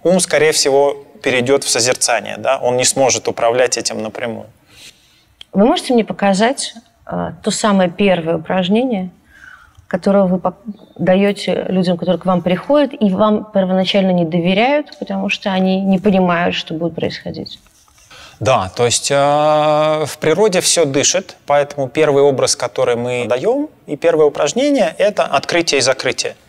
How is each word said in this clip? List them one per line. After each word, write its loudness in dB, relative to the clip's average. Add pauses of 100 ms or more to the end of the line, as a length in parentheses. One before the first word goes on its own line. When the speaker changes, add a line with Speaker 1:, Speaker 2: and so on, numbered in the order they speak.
Speaker 1:
ум, 2
скорее 2
всего, 2 (280)
перейдёт 2
в -6
созерцание, -2
да, 0
он 0
не 0
сможет 0
управлять 0
этим -6
напрямую. -8 (1080)
Speaker 2:
Вы 2
можете 0
мне 2
показать, -2 (320)
а, -6 (100)
то -2
самое 0
первое 0
упражнение, -2 (760)
которое 2
вы 2
пок-, -4 (420)
даёте 0
людям, 0
которые -2
к -10
вам 2
приходят, 0
и 2
вам 2 (100)
первоначально 0
не 2
доверяют, 0
потому -6
что -6
они 0
не 2
понимают, 2
что -8
будет -4
происходить? -8 (800)
Speaker 1:
Да, 0
то 2
есть, -2
а, 2
в -12
природе 2
всё 2
дышит, -2 (100)
поэтому 0
первый 2
образ, 2
который -2
мы -4
даём, -2 (180)
и -8
первое 2
упражнение — 0
это 0
открытие 0
и 2
закрытие. -2 (140)